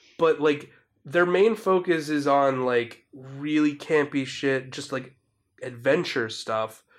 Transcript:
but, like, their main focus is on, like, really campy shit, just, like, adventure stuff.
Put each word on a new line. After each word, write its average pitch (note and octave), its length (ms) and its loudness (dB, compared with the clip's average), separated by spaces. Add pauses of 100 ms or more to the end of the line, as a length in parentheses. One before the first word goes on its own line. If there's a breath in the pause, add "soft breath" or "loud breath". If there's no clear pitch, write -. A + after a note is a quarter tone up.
(180)
but, D#3+ 240 2
like, D3 300 0 (340 soft breath)
their F3 200 2
main F#3+ 300 4
focus F3+ 540 0
is D3 180 0
on, C#3 380 2
like, A#2+ 480 -2
really C#3+ 600 -2
campy C#3+ 520 0
shit, C3+ 440 -4
just, - 200 -12
like, C3 240 -8 (480)
adventure C3 640 -2
stuff. A2 540 -6 (160 soft breath)